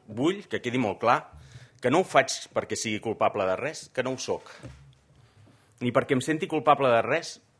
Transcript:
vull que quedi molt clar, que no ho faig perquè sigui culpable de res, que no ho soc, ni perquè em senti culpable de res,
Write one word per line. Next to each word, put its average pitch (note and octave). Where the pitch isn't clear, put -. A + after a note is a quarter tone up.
vull D3+
que G#2+
quedi B2
molt G2
clar, B2
que B2
no F3
ho F3+
faig -
perquè A2
sigui G#2+
culpable G#2
de F#2
res, D3
que C3
no B2+
ho -
soc, -
ni B2
perquè C3+
em B2
senti D#3
culpable C#3+
de A#2
res, D3+